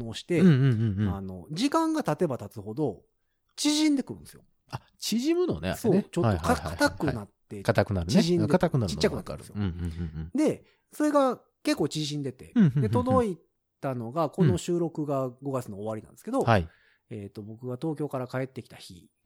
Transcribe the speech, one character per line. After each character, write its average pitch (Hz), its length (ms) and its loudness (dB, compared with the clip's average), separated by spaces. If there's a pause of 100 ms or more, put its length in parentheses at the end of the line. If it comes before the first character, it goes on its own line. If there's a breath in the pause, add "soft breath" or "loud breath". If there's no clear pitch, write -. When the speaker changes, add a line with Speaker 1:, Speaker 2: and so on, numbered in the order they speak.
Speaker 1:
応 113 80 -8
し - 100 -12
て、 170 180 2
Speaker 2:
う - 20 8
ん 190 40 10
う - 20 12
ん 151 40 8
う 113 500 4
ん - 0 -
う - 20 2
ん。 98 100 0
Speaker 1:
あ 98 60 -8
の、 92 300 -12
時 214 180 0
間 320 240 2
が 311 100 -2
経 151 140 -2
て 180 100 0
ば 123 100 -4
経 104 120 -10
つ - 100 -14
ほ 104 140 -10
ど、 127 300 -2 (520)
縮 302 340 2
ん 285 60 4
で 262 80 -2
く - 80 -10
る 90 80 -10
ん - 40 -20
で - 60 -20
す - 40 -20
よ。 - 80 -20 (300)
Speaker 2:
あ、 123 100 -8 (160)
縮 294 420 0
む 359 60 2
の 98 140 -2
ね、 92 100 -2
あ 85 40 0
れ - 0 -
ね。 - 40 -4
Speaker 1:
そ 233 140 0
う、 196 100 4
ち - 40 -8
ょ - 20 -20
っ - 40 -20
と 170 100 -2
か-、 117 80 4
Speaker 2:
は 101 40 4
い 90 40 2
は 80 60 -4
い 247 120 4
は - 60 -6
い - 40 -12
は 80 80 -6
い。 - 40 -10
Speaker 1:
硬 285 120 4
く - 240 -4
な 107 120 -6
っ - 40 -20 (180)
て、 101 140 -12
Speaker 2:
硬 107 240 2
く - 80 -4
な 90 80 2
る 82 60 -4
ね。 104 60 0
Speaker 1:
縮 175 260 4
ん - 20 2
で、 156 60 2
Speaker 2:
硬 175 240 4
く - 20 -4
な 143 60 2
る - 20 2
の 101 60 0
Speaker 1:
ち - 80 -4
っ - 20 -8
ち - 80 2
ゃ 185 60 4
く 139 40 -6
な - 60 -8
る - 140 -12
ん - 20 -14
で - 60 -16
す - 60 -20
よ。 - 60 -18
Speaker 2:
わ 104 60 -4
か 101 60 0
る。 85 80 -2
う - 20 -10
ん 87 60 -6
う - 0 -
ん - 20 -4
う - 0 -
ん 80 360 -6
う - 20 -6
ん。 78 100 -12
Speaker 1:
で、 254 320 0 (260)
そ - 120 -4
れ 302 80 2
が 269 280 2 (220)
結 294 160 0
構 147 120 0
縮 147 300 -4
ん 143 40 -6
で 131 80 -6
て、 - 240 -20
Speaker 2:
う 247 40 4
ん 208 40 8
う - 20 8
ん - 40 6
う - 20 2
ん - 60 -10
う - 20 2
ん。 - 20 2
Speaker 1:
で、 214 80 2
届 247 380 2
い 180 100 -6 (440)
た 135 120 -4
の 120 180 -8
が、 156 200 -2
こ - 120 2
の 165 140 4
収 175 220 -2
録 160 260 -4
が 135 240 -2 (140)
五 143 80 -6
月 127 180 -4
の 98 80 -10
終 104 80 -8
わ 110 100 -4
り 107 60 -10
な - 80 -20
ん - 40 -20
で - 40 -20
す - 60 -20
け 220 80 -10
ど、 269 80 -2
Speaker 2:
う - 20 0
ん。 156 40 0
は 117 120 6
い。 82 100 0 (440 soft breath)
Speaker 1:
え 104 180 -12
っ - 20 -16
と、 110 120 -14
僕 113 240 -14
が 123 120 -8
東 160 180 -4
京 147 120 -6
か 139 80 -6
ら 127 80 -4
帰 127 120 -8
っ 131 100 -4
て 117 160 -14
き - 40 -20
た - 80 -20
日 - 360 -20 (140)